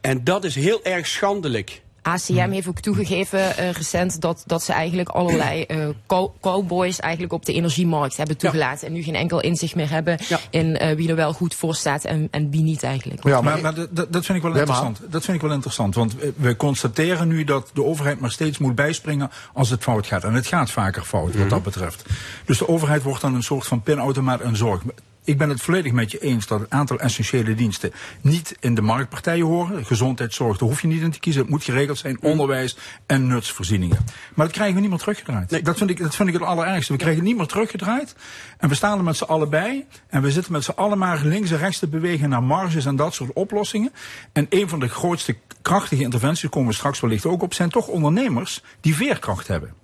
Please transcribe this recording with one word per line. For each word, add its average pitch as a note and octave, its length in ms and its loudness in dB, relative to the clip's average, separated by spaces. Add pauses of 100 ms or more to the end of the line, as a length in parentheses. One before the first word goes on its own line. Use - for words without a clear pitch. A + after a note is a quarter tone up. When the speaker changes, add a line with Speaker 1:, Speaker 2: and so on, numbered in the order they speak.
Speaker 1:
En C3 220 0
dat F#3 200 2
is D#3 120 -2
heel G3+ 280 2
erg F3+ 240 -2
schandelijk. D#3+ 760 -2 (240)
Speaker 2:
A E3+ 80 2
C - 140 -4
M E3 220 4
heeft F#3+ 160 -2
ook F3+ 120 -6
toegegeven, F#3+ 800 0
eh, F3+ 140 0
recent E3+ 500 -2
dat, E3 240 -2
dat E3 180 -2
ze E3 100 -2
eigenlijk F3 360 0
allerlei, D#3+ 540 2
eh, D#3 240 -2 (200)
cow-, F#3 240 2 (100)
cowboys F3+ 580 0
eigenlijk E3 340 -4
op E3 120 -4
de - 80 -2
energiemarkt E3 640 2
hebben D3+ 220 -2
Speaker 1:
Ja. - 20 -4
Speaker 2:
toegelaten. D3+ 460 0
En D#3+ 60 -8
nu E3 100 -6
geen D#3 120 -4
enkel E3+ 260 2
inzicht E3+ 340 0
meer D3+ 140 0
hebben D#3+ 280 0 (120)
Speaker 1:
Ja. E3 100 2 (100)
Speaker 2:
in, D#3+ 280 2
eh, D#3 180 2
wie D#3+ 140 0
er E3 60 2
wel D3+ 180 0
goed E3+ 220 -2
voor D#3+ 200 -2
staat D3+ 280 -2
en, D#3 280 0
en D3 200 0
wie D#3 100 2
niet D#3 220 2
eigenlijk. C3 400 -4
Speaker 3:
Ja, C#3 180 6
maar - 20 2
Speaker 4:
Maar, D#3 180 2
maar D#3+ 140 0
dat, E3+ 200 -8
dat, E3+ 180 -2
dat F3 120 0
vind F#3+ 120 2
ik D#3+ 60 0
wel E3 80 0
Speaker 3:
Wim D3+ 100 4
Speaker 4:
interessant. B2+ 380 2
Speaker 3:
Haan. - 100 -16
Speaker 4:
Dat D#3+ 140 -2
vind F#3 140 0
ik D3 60 -2
wel D3+ 100 2
interessant, B2 420 -2
want A2+ 200 2
we, C#3 200 -4
we B2+ 200 2
constateren D3+ 720 0
nu D#3+ 160 2
dat C#3 300 0
de C#3+ 100 0
overheid C#3+ 360 0
maar A#2+ 120 -2
steeds D3+ 260 -2
moet C3 180 2
bijspringen C#3+ 560 0 (220)
als B2+ 160 2
het A#2+ 140 0
fout G#2+ 240 0
gaat. F#2 160 -2
En G#2 100 0
het B2+ 140 0
gaat D#3 240 0
vaker F#2+ 320 -2
fout, F2+ 280 -2
wat G2 40 -2
Speaker 1:
Mhm. G2 140 2
Speaker 4:
dat G2 140 2
betreft. F2+ 400 -6 (420)
Dus C3 120 2
de - 100 0
overheid D3+ 360 2
wordt C3+ 180 -2
dan C3 140 0
een B2 80 0
soort C3+ 240 -2
van A#2+ 140 0
pinautomaat C3 600 0
en A#2+ 140 0
zorg. G#2 260 2 (420)
Ik D3+ 140 2
ben D3 120 2
het C3 120 -2
volledig E3+ 300 0
met A#2 200 2
je - 80 -10
eens A#2+ 280 0
dat G#2+ 120 0
het G#2+ 100 -8
aantal C3+ 300 0
essentiële A2 560 0
diensten A2 360 0 (300)
niet D#3 380 2
in A#2+ 160 2
de A2 60 2
marktpartijen B2+ 640 0
horen. E3+ 400 0
Gezondheidszorg, A#2+ 720 0
daar A#2 120 2
hoef C#3+ 120 0
je E3 60 0
niet D#3+ 140 2
in E3 100 2
te - 80 -8
kiezen. C#3 220 2
Het A2+ 100 0
moet C#3+ 120 0
geregeld C3+ 340 0
zijn, C3+ 220 -6
Speaker 1:
Mhm. - 60 -4
Speaker 4:
onderwijs C#3 520 2 (280)
en C3+ 220 2
nutsvoorzieningen. F#2+ 720 0 (360)
Maar D3+ 120 2
dat D#3+ 100 -6
krijgen G3+ 200 2
we G3 60 4
niet G#3 80 2
meer F3 100 0
teruggedraaid. A#2 520 -4
Speaker 1:
Nee. E3 100 0
Speaker 4:
Dat E3+ 160 0
vind G3+ 120 2
ik, F3 100 0
dat D#3+ 160 -2
vind G3 120 4
ik E3+ 60 0
het E3+ 100 0
allerergste. F3 480 0
We C#3 60 0
krijgen D#3 220 2
het F3 100 0
niet A#3+ 80 2
meer E3 100 0
teruggedraaid. A3 680 -2 (420)
En - 120 2
we C#3 60 2
staan G#3 220 2
er F#3 60 2
met E3 140 0
z'n - 60 -4
allen D#3 260 2
bij. A3+ 360 0 (220)
En C3+ 140 0
we C#3 100 2
zitten F3 200 0
met D3 120 -2
z'n - 120 -6
allen G3+ 220 2
maar F3+ 260 0
links F3 280 2
en D#3+ 60 0
rechts F3 220 -2
te F3+ 80 -2
bewegen D#3+ 420 0
naar B2 140 2
marges D#3+ 420 0
en C#3 100 0
dat D3+ 180 0
soort C3+ 200 -8
oplossingen. G#3 580 -2 (420)
En C#3+ 160 4
een F#3+ 200 2
van D#3 100 -4
de B2+ 100 0
grootste E3 460 -2 (260)
krachtige E3 420 2
interventies, B2+ 460 0
komen B2+ 200 2
we G#2 60 0
straks - 240 -2
wellicht A2 260 0
ook F3 180 0
op, F3 100 -4
zijn E3+ 160 0
toch A#3 180 0
ondernemers F#3+ 760 0 (200)
die D#3 140 4
veerkracht F3 520 -2
hebben. D2+ 260 -4 (100)